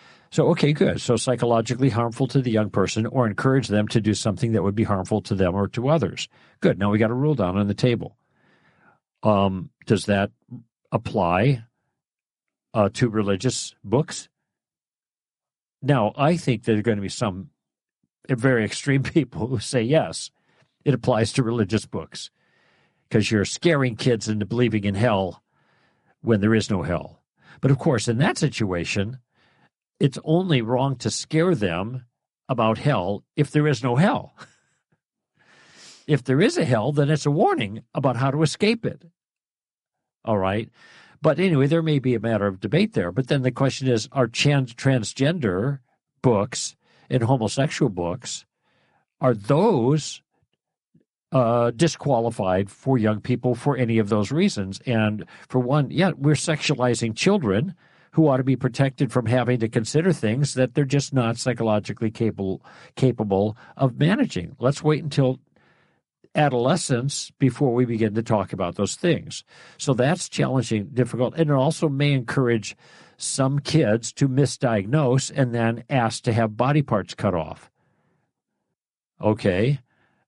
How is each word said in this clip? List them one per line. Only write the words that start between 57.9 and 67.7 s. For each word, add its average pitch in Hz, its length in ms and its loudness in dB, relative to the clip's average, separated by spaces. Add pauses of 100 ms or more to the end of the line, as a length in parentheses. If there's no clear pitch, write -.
who 160 160 4
ought 131 100 4
to 131 60 0
be 127 120 2
protected 131 560 -2
from 123 140 0
having 123 360 2
to 113 60 -2
consider 151 460 0
things 127 400 -2
that 127 220 0
they're 147 100 2
just 139 260 -2
not 117 260 0
psychologically 110 760 -2
capable, 98 500 -4 (340)
capable 110 640 2 (200)
of 131 200 0
managing. 156 640 0
Let's 127 240 0
wait 151 200 2
until 135 360 0 (960)
adolescence 135 1040 0
before 127 340 2